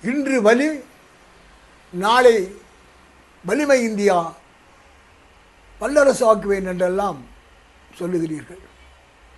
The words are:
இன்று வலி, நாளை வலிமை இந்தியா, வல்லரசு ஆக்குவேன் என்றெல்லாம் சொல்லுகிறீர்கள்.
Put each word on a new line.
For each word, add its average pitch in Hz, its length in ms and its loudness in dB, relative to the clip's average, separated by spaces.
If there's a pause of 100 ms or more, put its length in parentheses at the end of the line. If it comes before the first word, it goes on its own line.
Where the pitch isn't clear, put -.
இன்று 269 380 -2
வலி, 240 280 4 (1200)
நாளை 226 440 4 (1080)
வலிமை 262 360 2
இந்தியா, 202 540 0 (1400)
வல்லரசு 254 560 2
ஆக்குவேன் 196 300 -4
என்றெல்லாம் 185 540 -4 (800)
சொல்லுகிறீர்கள். 170 640 -8 (760)